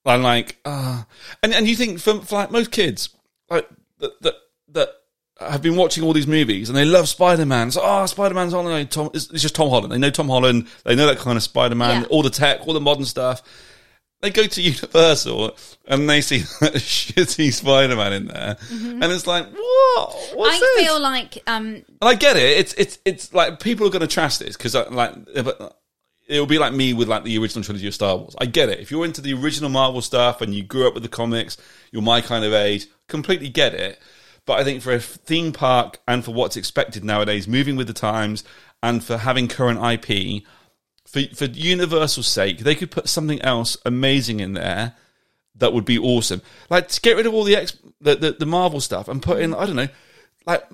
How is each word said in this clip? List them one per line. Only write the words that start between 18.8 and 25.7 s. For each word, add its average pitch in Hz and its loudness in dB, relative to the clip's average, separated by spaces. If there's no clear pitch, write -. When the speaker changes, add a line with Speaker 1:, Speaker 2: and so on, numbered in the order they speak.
Speaker 1:
and 170 0
it's 180 -4
like, 175 -2
"What? 494 2
What's 339 2
Speaker 2:
I - 2
Speaker 1:
this?" 359 6
Speaker 2:
feel 311 2
like, 269 -4
um, 226 -4
Speaker 1:
And - -20
I 233 6
get 262 6
it. 139 6
It's, - 0
it's, - -2
it's - -4
like, 165 2
people 214 -2
are 185 0
gonna 165 -2
trash 156 -2
this - -10
'cause, 117 -4
uh, 120 0
like, 120 -2
but - -8